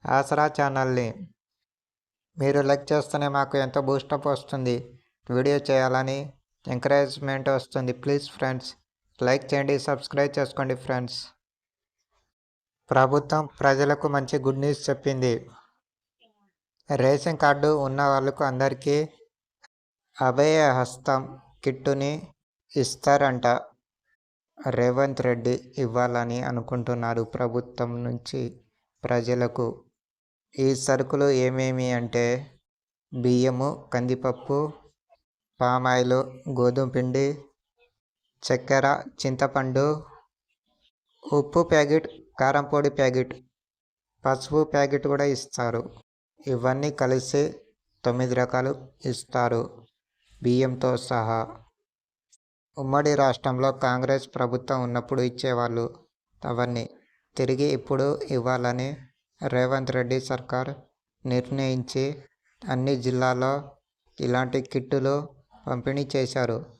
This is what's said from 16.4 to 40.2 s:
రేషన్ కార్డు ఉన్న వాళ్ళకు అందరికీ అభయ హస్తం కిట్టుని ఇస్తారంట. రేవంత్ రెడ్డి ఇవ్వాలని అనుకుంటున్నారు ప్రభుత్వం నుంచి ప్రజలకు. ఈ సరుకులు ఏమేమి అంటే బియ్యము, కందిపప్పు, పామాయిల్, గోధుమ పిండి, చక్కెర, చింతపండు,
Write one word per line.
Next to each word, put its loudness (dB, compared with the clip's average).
రేషన్ 2
కార్డు 4
ఉన్న -2
వాళ్ళకు 0
అందరికీ 0
అభయ 4
హస్తం 0
కిట్టుని -2
ఇస్తారంట. 2
రేవంత్ 2
రెడ్డి 0
ఇవ్వాలని 0
అనుకుంటున్నారు -4
ప్రభుత్వం -4
నుంచి -6
ప్రజలకు. 0
ఈ 2
సరుకులు 2
ఏమేమి 0
అంటే 0
బియ్యము, 2
కందిపప్పు, -2
పామాయిల్, 2
గోధుమ 2
పిండి, 0
చక్కెర, 2
చింతపండు, 0